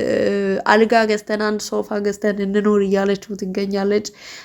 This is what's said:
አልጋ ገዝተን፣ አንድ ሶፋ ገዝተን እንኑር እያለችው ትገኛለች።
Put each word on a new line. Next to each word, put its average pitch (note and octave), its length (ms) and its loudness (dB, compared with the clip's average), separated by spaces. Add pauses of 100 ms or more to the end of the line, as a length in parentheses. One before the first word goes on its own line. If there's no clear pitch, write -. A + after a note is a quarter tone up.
(680)
አልጋ A3 260 6 (120)
ገዝተን፣ G#3+ 380 -2
አንድ G#3 200 0
ሶፋ G#3+ 380 -4
ገዝተን G3+ 420 -2
እንኑር G3+ 400 2
እያለችው G3 540 0
ትገኛለች። G3+ 680 -2 (380)